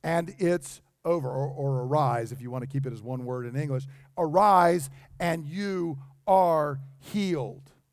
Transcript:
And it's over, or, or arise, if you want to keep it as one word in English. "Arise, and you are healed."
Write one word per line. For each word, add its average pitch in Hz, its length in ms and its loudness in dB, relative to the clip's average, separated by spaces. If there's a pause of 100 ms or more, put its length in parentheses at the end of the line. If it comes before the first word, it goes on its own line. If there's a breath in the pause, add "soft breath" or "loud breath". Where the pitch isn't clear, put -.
And 165 360 -2
it's 175 420 -2 (240)
over, 165 240 0
or, 135 180 -4
or 139 360 -2
arise, 123 480 0
if 127 100 -12
you 120 80 -10
want 123 140 -6
to 120 40 -8
keep 135 200 -4
it 120 60 -6
as 107 100 -12
one 127 200 -8
word 123 220 -6
in 120 100 -8
English. 135 300 -4 (320 loud breath)
"Arise, 175 720 6 (300 loud breath)
and 165 260 -2
you 175 540 -4 (260 loud breath)
are 165 540 4 (180)
healed." 165 720 -4 (220)